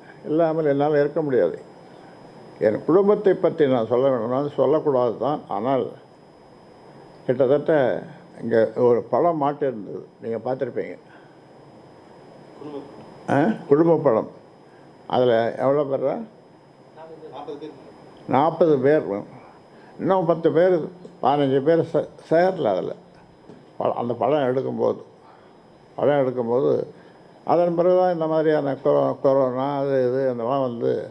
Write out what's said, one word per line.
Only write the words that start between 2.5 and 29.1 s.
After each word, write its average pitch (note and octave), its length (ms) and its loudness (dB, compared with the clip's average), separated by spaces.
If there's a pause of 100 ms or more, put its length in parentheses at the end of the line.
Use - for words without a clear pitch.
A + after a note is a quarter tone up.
என் G#2+ 120 2 (100)
குடும்பத்தை G3 460 4 (120)
பற்றி D#3+ 260 2
நான் A2+ 200 0
சொல்ல C3 200 2
வேணும்னா B2 300 -2 (180)
சொல்லக்கூடாது C3 640 2
தான். C#3+ 180 -2 (140)
ஆனால் A#2+ 300 -2 (1400)
கிட்டத்தட்ட C3+ 480 2 (680)
இங்க A#2 140 0 (300)
ஒரு A#2+ 120 4 (140)
படம் D#3 300 2
மாட்டிருந்தது, B2 600 -4 (200)
நீங்க A2+ 220 -6
பார்த்திருப்பீங்க. A#2 500 -6 (2500)
ஆ? C#3 40 2 (320)
குடும்ப D#3+ 260 4 (100)
படம். A2 220 2 (840)
அதுல B2 180 4 (300)
எவ்வளோ C#3 280 0
பேரா? C3+ 240 -2 (2250)
நாற்பது D#3 500 2
பேர். D3 240 2 (920)
இன்னும் E3+ 300 0
பத்து E3 180 2 (100)
பேர், F3+ 180 4 (480)
பதினஞ்சு C#3 420 2
பேர் E3 240 2
சே-, - 180 -2 (200)
சேரல D#3+ 460 2
அதுல. F2+ 180 -4 (840)
ப-, A#2+ 240 0
அந்த A#2+ 200 -4
படம் C3+ 280 0
எடுக்கும்போது, B2 520 -2 (960)
படம் C#3+ 260 2
எடுக்கும்போது B2+ 480 -2 (800)
அதன் E3+ 260 2
பிறகு F3+ 220 4
தான் F3+ 160 2
இந்த D#3+ 160 -4
மாதிரியான D3+ 400 0 (120)
கொ-, C#3+ 300 2 (100)